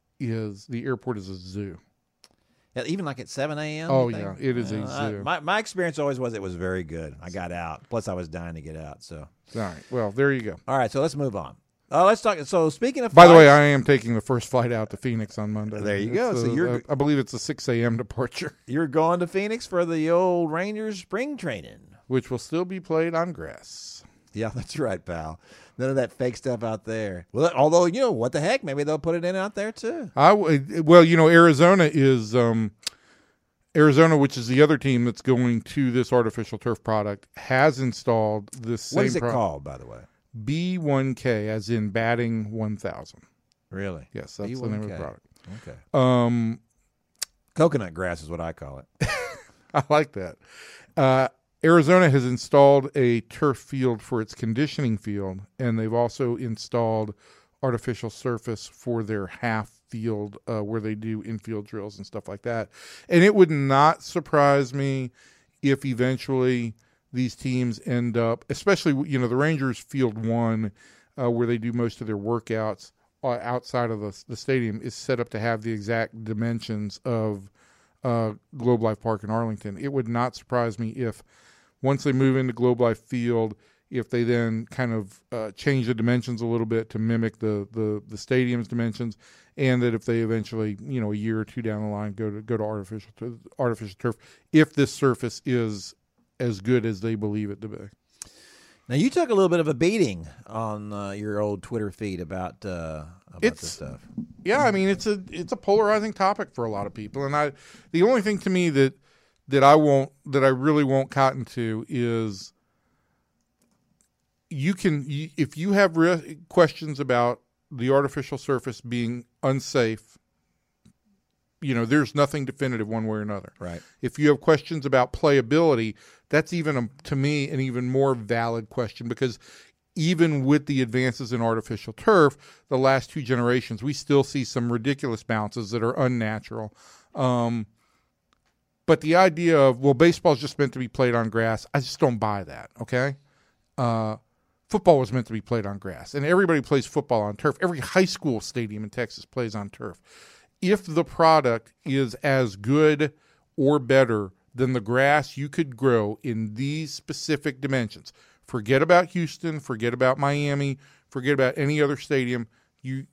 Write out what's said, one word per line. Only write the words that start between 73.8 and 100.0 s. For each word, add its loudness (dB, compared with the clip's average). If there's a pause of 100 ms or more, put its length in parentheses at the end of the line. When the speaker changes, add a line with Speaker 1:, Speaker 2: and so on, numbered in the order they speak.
Speaker 1:
of -6
the, -10
the -10
stadium, -2
is -12
set -4
up -4
to -10
have -2
the -4
exact -4
dimensions -6
of, -4 (540)
uh, 0 (260)
Globe 2
Life -2
Park -4
in -8
Arlington. -6
It -8
would -2
not -2
surprise -4
me -6
if -8 (600)
once 0
they 2
move 4
into -2
Globe 2
Life 2
Field, -2 (340)
if -6
they 0
then 0
kind -4
of, -8 (120)
uh, -8
change 0
the 0
dimensions 0
a -4
little 0
bit -2
to -8
mimic -2
the, -2
the, -4
the -14
stadium's -2
dimensions, -4 (400)
and 2
that 2
if -6
they 0
eventually, -4
you -6
know, -4
a -4
year -2
or -4
two -10
down -4
the -6
line, -6
go -6
to, -12
go -4
to -2
artificial -8
tu-, -10 (220)
artificial -4
turf, -4 (380)
if 6
this 2
surface -2
is -4 (460)
as -4
good 0
as -4
they -2
believe -4
it -14
to -12
be. -14 (1120)
Speaker 2:
Now, -2
you 2
took 0
a 2
little 4
bit 2
of 0
a -2
beating 0 (200)